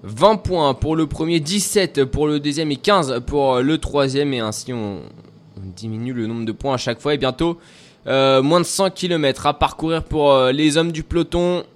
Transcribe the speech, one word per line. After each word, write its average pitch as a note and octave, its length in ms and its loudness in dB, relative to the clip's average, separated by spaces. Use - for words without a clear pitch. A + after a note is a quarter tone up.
vingt C#3+ 320 2
points E3 380 0
pour D#3 200 -2
le D#3+ 140 0
premier, E3 320 -2
dix-sept F3+ 640 0
pour C#3+ 240 -2
le D3+ 100 0
deuxième D3 320 -2
et C3+ 60 -2
quinze C#3+ 500 2
pour C#3 300 2
le C#3+ 220 2
troisième. C#3 540 0
Et B2+ 60 -2
ainsi, A2 340 -6
on, G#2 280 -6
on G2 100 -14
diminue A2+ 360 -8
le A2+ 160 -4
nombre A2+ 180 -6
de A2 60 -6
points C3+ 220 -4
à - 20 -2
chaque A#2+ 240 -4
fois. D3 140 0
Et C#3+ 40 -2
bientôt, E3 400 -2
euh, C3+ 340 4
moins D#3 200 4
de E3+ 40 0
cent F#3+ 260 0
kilomètres D#3+ 580 -2
à C#3+ 100 -2
parcourir D#3+ 460 -2
pour, D3 260 2
euh, C3 220 6
les D3 240 2
hommes E3+ 160 2
du D#3 100 -6
peloton. F3 640 -2